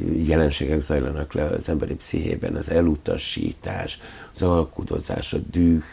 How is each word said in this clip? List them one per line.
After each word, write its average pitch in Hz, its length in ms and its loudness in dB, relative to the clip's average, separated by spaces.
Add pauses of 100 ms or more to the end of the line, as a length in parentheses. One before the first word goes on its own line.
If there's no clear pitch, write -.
(280)
jelenségek 76 520 2
zajlanak 73 540 -2
le 73 100 0
az - 260 -2
emberi 80 240 -2
pszichébe, 82 640 -2
az 80 140 -4
elutasítás, 82 1300 -2 (340)
az - 80 -8
alkudozás, - 920 0
a - 40 2 (140)
düh, 85 420 6